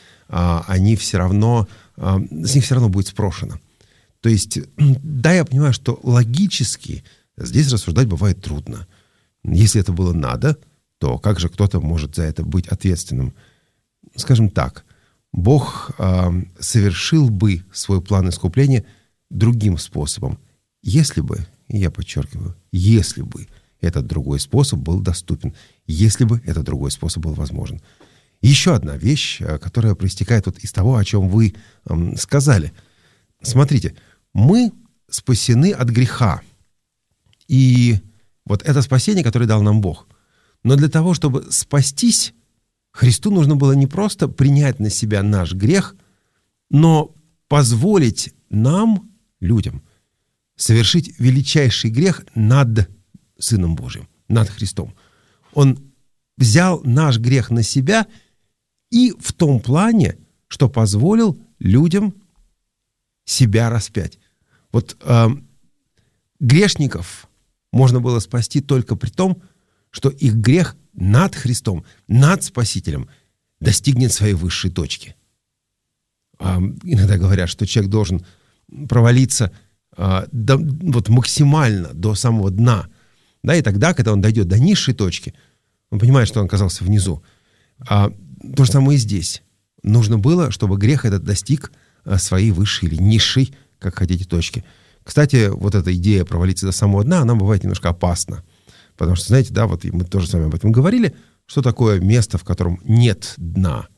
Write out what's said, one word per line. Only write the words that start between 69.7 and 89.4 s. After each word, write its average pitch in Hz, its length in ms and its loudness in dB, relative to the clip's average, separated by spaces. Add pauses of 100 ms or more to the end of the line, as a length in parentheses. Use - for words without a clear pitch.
что - 200 -4
их 135 260 0
грех 127 400 2 (180)
над 127 420 2
Христом, 104 500 -6 (220)
над 143 360 4
Спасителем 92 640 -6 (500)
достигнет 127 540 2
своей 104 220 0
высшей 87 340 -4
точки. - 460 -8 (1200)
Ам, 95 460 -2
иногда 101 340 2
говорят, 92 320 2
что - 160 -6
человек 98 260 -2
должен 92 320 -2 (640)
провалиться, 120 640 2 (440)
а, 92 360 -2
до, 117 260 0
вот 151 520 -2
максимально 123 840 2
до 104 200 -4
самого 104 380 0
дна. 104 380 0 (520)
Да, 139 140 0
и 170 80 2
тогда, 107 320 0
когда 107 180 0
он 101 80 0
дойдет 107 260 2
до 98 120 2
низшей 156 340 2
точки, - 400 -6 (560)
он 107 100 -4
понимает, 120 280 4
что 107 140 -4
он 98 40 0
оказался 95 380 -2
внизу. 92 400 0 (640)
А, - 240 2 (440)
то 135 100 4
же 104 60 2
самое 139 260 4
и - 20 4
здесь. 104 440 -6 (400)